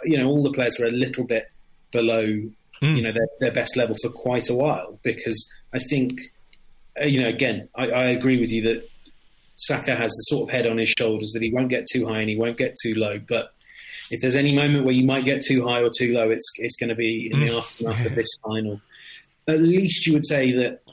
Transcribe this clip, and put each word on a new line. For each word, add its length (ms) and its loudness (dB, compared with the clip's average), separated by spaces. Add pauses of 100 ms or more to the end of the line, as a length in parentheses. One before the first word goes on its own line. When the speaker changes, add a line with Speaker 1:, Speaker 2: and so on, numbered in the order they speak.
Speaker 1:
you 140 2
know, 80 2
all 160 2
the 80 2
players 300 0
were 60 0
a 40 0
little 340 -2
bit 280 -4 (400)
below, 340 0 (560)
Speaker 2:
Mm. 140 2
Speaker 1:
you 60 2
know, 100 -2
their, 160 -2 (100)
their 140 -2
best 240 0
level 260 0
for 80 -2
quite 400 -2
a 40 0
while, 500 -2
because 440 -2 (240)
I 60 -2
think, 420 0 (800)
uh, 60 0
you 160 2
know, 60 0
again, 480 -2
I, 120 -4
I 180 0
agree 340 2
with 100 0
you 120 -2
that 280 -2 (640)
Saka 400 2
has 160 0
the 120 4
sort 260 2
of 40 -10
head 140 0
on 120 -2
his 100 0 (100)
shoulders 360 0
that 80 -4
he 100 -2
won't 160 0
get 180 -4
too 220 0
high 100 -4
and 100 -2
he 80 -2
won't 200 -2
get 260 -2
too 140 -4
low, 240 -4
but 340 -6 (560)
if 100 -2
there's 140 2
any 180 2
moment 320 2
where 100 2
you 100 4
might 200 0
get 180 0
too 240 2
high 160 0
or 140 2
too 160 0
low, 180 2
it's, 140 2 (120)
it's 200 -2
gonna 200 -4
be 360 -4
in 80 0
the 100 2
Speaker 2:
Mm. 80 -2
Speaker 1:
aftermath 460 -4
of 60 -2
Speaker 2:
Yeah. 60 -6
Speaker 1:
this 120 2 (160)
final. 360 -6 (680)
At 140 2
least 480 4
you 60 4
would 120 4
say 240 2
that 320 -2 (100)